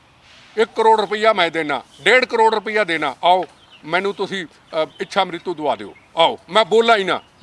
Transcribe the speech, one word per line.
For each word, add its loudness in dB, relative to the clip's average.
ਇੱਕ 0
ਕਰੋੜ 2
ਰੁਪਈਆ 0
ਮੈਂ 0
ਦੇਣਾ, -4
ਡੇਢ 4
ਕਰੋੜ 2
ਰੁਪਈਆ -2
ਦੇਣਾ, -4
ਆਓ 2
ਮੈਨੂੰ -2
ਤੁਸੀਂ, -8
ਅ, -6
ਇੱਛਾ -2
ਮ੍ਰਿਤੂ -8
ਦਵਾ -4
ਦਿਓ, -16
ਆਓ 2
ਮੈਂ 2
ਬੋਲਾਂ 4
ਹੀ -2
ਨਾ, -2